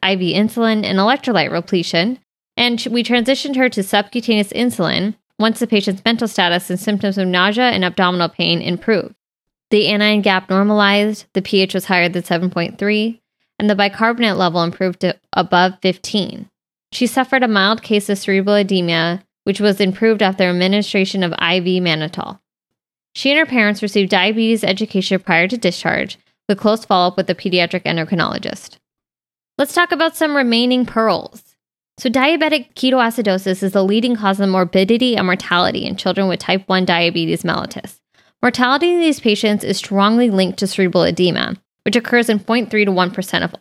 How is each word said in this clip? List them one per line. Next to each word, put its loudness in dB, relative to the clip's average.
I 0
V 0
insulin, 0
and 0
electrolyte 0
repletion, -2
and 0
sh-, -6
we 0
transitioned 0
her 2
to -2
subcutaneous -2
insulin -2
once 0
the -2
patient's -2
mental 0
status 0
and -4
symptoms -2
of 0
nausea 2
and 0
abdominal 0
pain -2
improved. -2
The 4
anion 2
gap 0
normalized, 2
the 0
P 0
H 0
was -4
higher 2
than -4
seven -2
point -6
three, -2
and 2
the 4
bicarbonate 0
level 2
improved -4
to -2
above 2
fifteen. -4
She -2
suffered 0
a 2
mild 0
case 0
of -2
cerebral 0
edema, 0
which -2
was 2
improved 2
after 2
administration 0
of -2
I 0
V 0
mannitol. -4
She 0
and 4
her 2
parents 0
received 0
diabetes 2
education 0
prior 0
to -4
discharge, -4
with 0
close 0
follow-up 2
with -2
the -2
pediatric -2
endocrinologist. -4
Let's -2
talk 2
about 0
some -2
remaining 2
pearls. -4
So -2
diabetic 0
ketoacidosis 0
is -2
the 2
leading 0
cause -2
of 2
morbidity 2
and 0
mortality 0
in -8
children -2
with -2
type -4
one 0
diabetes 0
mellitus. -6
Mortality 2
in 2
these 2
patients 0
is -2
strongly 2
linked 0
to -2
cerebral 0
edema, 0
which 0
occurs 0
in 2
point -2
three 2
to 0
one 0
percent -4
of -6